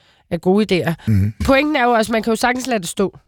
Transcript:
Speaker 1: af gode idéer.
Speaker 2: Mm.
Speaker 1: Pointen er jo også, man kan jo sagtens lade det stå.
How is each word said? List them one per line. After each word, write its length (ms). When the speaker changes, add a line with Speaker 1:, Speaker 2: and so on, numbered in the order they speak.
Speaker 1:
af 100
gode 440
idéer. 80
Speaker 2:
Mm. 260
Speaker 1:
Pointen 300
er 80
jo 80
også, 200
man 120
kan 80
jo 40
sagtens 320
lade 120
det 100
stå. 280